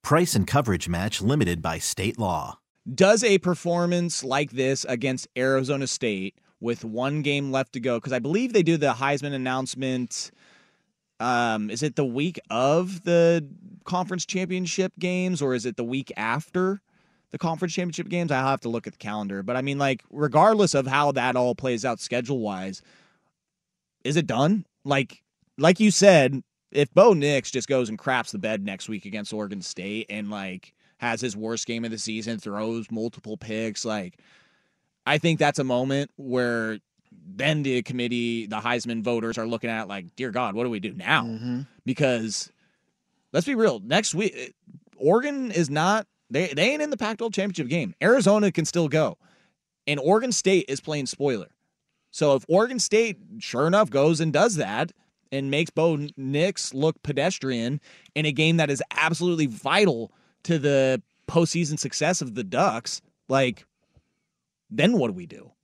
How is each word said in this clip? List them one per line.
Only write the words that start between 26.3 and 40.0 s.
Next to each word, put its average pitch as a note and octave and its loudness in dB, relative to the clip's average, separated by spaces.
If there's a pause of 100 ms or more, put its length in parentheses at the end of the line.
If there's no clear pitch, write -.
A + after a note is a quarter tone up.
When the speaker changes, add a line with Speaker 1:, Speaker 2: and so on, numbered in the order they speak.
Speaker 2:
if C#3+ 2
Bo G#3 10
Nix C#3+ 2
just B2 -4
goes B2+ 0
and G#2+ -8
craps B2+ -2
the G#2 -8
bed G#2+ -4
next G2 -8
week G#2+ -8
against G#2 -10
Oregon G#2 -6
State G#2 -8
and, G#2 -8
like, F#2+ -10 (240)
has A#2 -4
his A2+ -4
worst A2 -6
game A#2 -6
of A2+ -6
the A2 -8
season, A2 -6
throws A2 -6
multiple A2 -8
picks, A2 -6
like, G#2 -6 (880)
I D3 4
think E3 2
that's D3 4
a C3+ 0
moment C3+ 0
where A#2+ -2 (320)
then C#3 -2
the B2+ 0
committee, A#2+ -4
the G#2+ -6
Heisman A#2 -2
voters A2+ -2
are A2+ -4
looking A#2 -4
at, A2 -6
like, G2 -10